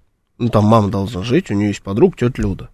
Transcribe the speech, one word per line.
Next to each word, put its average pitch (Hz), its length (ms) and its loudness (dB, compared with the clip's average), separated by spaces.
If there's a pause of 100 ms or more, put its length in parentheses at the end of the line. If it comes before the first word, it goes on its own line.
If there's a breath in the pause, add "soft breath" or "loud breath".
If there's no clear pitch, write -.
(380)
Ну, 123 120 -2
там 107 160 4
мама 107 240 4
должна 95 340 -4
жить, - 280 -2
у - 20 -4
нее 104 160 0
есть 98 120 -6
подруга, 123 360 0
тетя 120 240 -2
Люда. 95 320 -6